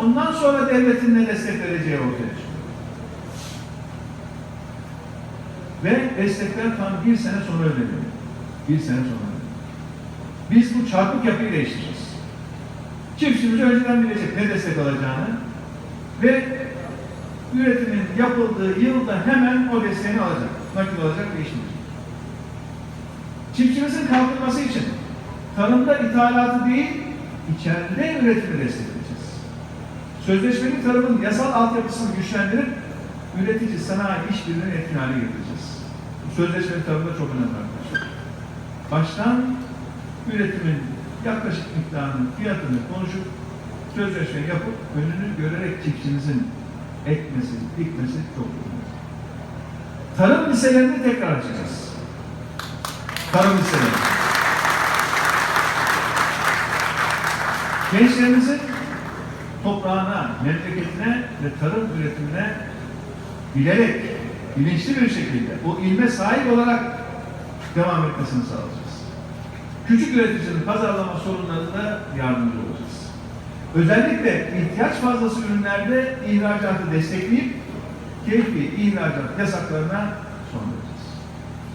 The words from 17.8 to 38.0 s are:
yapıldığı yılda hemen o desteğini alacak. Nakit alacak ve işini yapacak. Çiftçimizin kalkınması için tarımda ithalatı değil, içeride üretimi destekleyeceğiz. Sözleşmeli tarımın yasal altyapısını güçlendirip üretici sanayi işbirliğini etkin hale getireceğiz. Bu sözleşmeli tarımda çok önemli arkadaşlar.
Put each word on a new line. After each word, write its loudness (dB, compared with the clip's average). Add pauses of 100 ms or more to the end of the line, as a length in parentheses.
yapıldığı 2
yılda 4
hemen 6
o 2
desteğini 0
alacak. 0 (280)
Nakit 0
alacak 0 (100)
ve -4
işini -6
yapacak. -8 (1800)
Çiftçimizin 2
kalkınması 2
için 0 (720)
tarımda 6
ithalatı 4
değil, 4 (680)
içeride 0
üretimi 4
destekleyeceğiz. -4 (1000)
Sözleşmeli 2
tarımın 4
yasal 2
altyapısını 2
güçlendirip 2 (720)
üretici 0
sanayi 0 (100)
işbirliğini -2
etkin -2
hale 0
getireceğiz. -4 (600)
Bu -6
sözleşmeli 0
tarımda 0
çok -2
önemli 0
arkadaşlar. -6 (800)